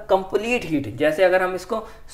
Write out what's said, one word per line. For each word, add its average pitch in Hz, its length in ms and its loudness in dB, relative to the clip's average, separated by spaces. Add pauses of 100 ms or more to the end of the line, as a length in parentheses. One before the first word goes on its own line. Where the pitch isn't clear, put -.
(100)
complete 208 540 2
heat। 143 320 -2
जैसे 156 280 2
अगर 185 180 4
हम 185 120 0
इसको 220 320 -6 (280)